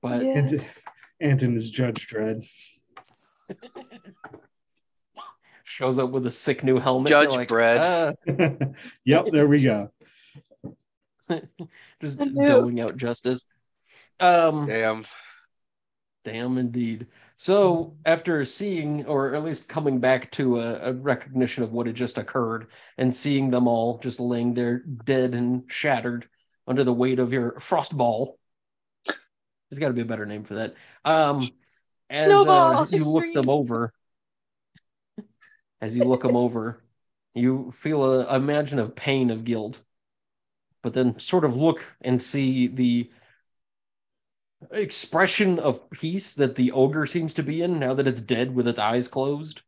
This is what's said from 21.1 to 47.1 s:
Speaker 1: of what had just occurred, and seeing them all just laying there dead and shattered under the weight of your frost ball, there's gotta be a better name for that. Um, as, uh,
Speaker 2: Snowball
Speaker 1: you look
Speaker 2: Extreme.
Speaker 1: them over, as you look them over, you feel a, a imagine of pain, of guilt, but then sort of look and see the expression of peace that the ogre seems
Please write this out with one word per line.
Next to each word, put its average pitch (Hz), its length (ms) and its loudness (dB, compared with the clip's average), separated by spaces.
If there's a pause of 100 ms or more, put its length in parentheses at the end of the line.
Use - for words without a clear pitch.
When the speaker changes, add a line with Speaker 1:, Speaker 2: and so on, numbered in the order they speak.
Speaker 1:
of 110 100 -4
what 120 140 -2
had 113 80 -6
just 117 240 -6
occurred, 113 500 -4 (280)
and 127 180 0
seeing 139 360 0
them 123 180 2
all 117 300 0
just 123 200 -8
laying 120 360 -2
there 120 240 -2
dead 127 560 -2
and 123 360 -2
shattered 120 580 -4 (380)
under 131 160 0
the 123 100 2
weight 127 280 0
of 123 120 0
your 120 280 -4
frost 156 360 -2
ball, 123 420 -2 (1300)
there's 139 80 -12
gotta 143 160 0
be 120 60 -2
a 113 60 -4
better 107 200 -8
name 104 180 -10
for 101 100 -12
that. 110 200 -6 (300)
Um, 147 380 2 (680)
as, 311 220 2
uh, 403 120 8
Speaker 2:
Snowball 339 440 6
Speaker 1:
you - 160 2
look 165 200 2
Speaker 2:
Extreme. 330 100 -8
Speaker 1:
them 131 160 2
over, 120 420 0 (1900)
as 110 160 -8
you 123 80 2
look 127 180 2
them 120 140 2
over, 117 460 -2 (520)
you 127 360 0
feel 151 340 -2
a, 131 220 2
a 135 100 0
imagine 143 440 0
of 107 160 -4
pain, 135 340 0
of 113 140 -6
guilt, 113 360 -6 (1040)
but 117 100 -6
then 123 280 0
sort 180 240 0
of 123 120 0
look 160 280 0 (160)
and 127 200 0
see 131 460 0
the 120 440 0 (1600)
expression 185 880 0
of - 300 -2
peace 175 440 -6
that 139 220 0
the 127 160 2
ogre 143 340 2
seems 160 280 -4